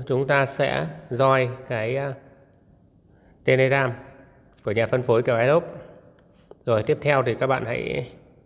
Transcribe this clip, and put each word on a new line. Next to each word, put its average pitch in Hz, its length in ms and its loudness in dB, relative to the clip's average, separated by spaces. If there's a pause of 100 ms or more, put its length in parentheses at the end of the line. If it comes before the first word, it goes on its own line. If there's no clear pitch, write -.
chúng 135 200 -2
ta 139 180 4
sẽ 135 420 -2 (220)
join 131 380 2 (220)
cái, 117 280 -4
à, 139 160 -6 (1300)
Telegram 131 500 2 (680)
của 110 80 -4
nhà 110 160 0
phân 127 160 0
phối 120 200 4
kèo 120 120 2
airdrop. 139 280 4 (1040)
Rồi, 110 180 2
tiếp 151 180 0
theo 139 220 2
thì 117 120 0
các 131 120 -2
bạn 127 180 -2
hãy, 123 460 -6 (340)